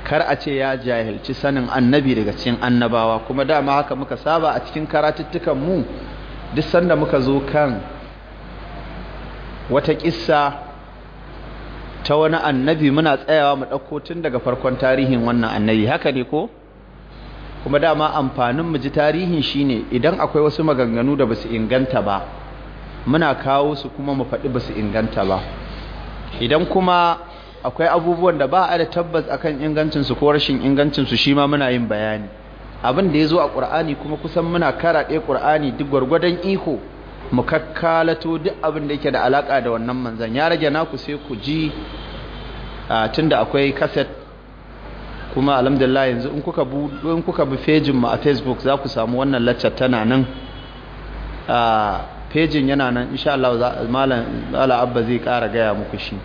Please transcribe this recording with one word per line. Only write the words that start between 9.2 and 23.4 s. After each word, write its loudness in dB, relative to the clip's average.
wata 2
kissa 2
ta 2
wani 4
annabi, 2
muna 4
tsayawa 4
mu -6
ɗauko -6
tun -10
daga -2
farkon 0
tarihin 4
wannan 2
annabi. 2
Haka 2
ne -2
ko? -2
Kuma 2
dama 4
amfanin 0
mu -2
ji -2
tarihin 2
shi 0
ne, 2
idan 2
akwai 2
wasu 2
maganganu 2
da 4
basu -2
inganta 2
ba, 0
muna 4
kawo 2